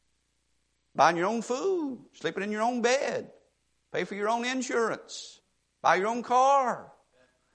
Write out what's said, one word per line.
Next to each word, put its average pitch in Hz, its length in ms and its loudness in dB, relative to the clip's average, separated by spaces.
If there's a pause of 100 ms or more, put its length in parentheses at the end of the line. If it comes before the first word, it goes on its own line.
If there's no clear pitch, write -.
(920)
buying 151 220 6
your 170 120 0
own 226 140 -2
food, 294 580 -4 (200)
sleeping 170 240 -6
in 208 80 -6
your 214 100 -4
own 240 200 -2
bed, 240 500 0 (640)
pay 160 100 -2
for 190 120 -8
your 202 120 -4
own 233 160 0
insurance, 247 960 -4 (420)
buy 151 140 4
your 190 120 0
own 233 160 -4
car. 254 680 2 (640)